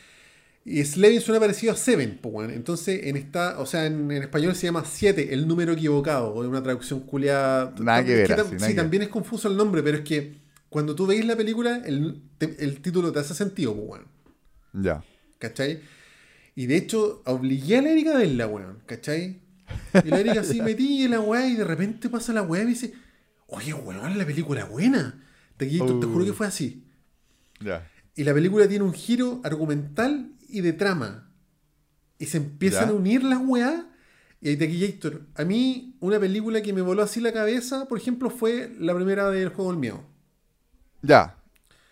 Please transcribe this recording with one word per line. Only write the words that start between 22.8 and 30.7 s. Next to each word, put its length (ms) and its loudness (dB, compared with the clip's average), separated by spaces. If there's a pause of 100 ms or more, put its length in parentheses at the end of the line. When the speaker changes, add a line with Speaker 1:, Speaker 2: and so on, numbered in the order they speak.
Speaker 1:
"Oye, 260 -10
weón, 440 -6
la 80 -2
película 400 -2
buena". 560 2 (360)
Te, 100 -4
te 100 0
juro 460 2
que 80 0
Speaker 2:
Uh. 20 -4
Speaker 1:
fue 140 -4
así. 380 -6 (720)
Speaker 2:
Ya. 280 -8 (280)
Speaker 1:
Y 80 -6
la 100 2
película 340 6
tiene 180 0
un 80 0
giro 500 -2
argumental 880 -2 (180)
y 120 -6
de 120 2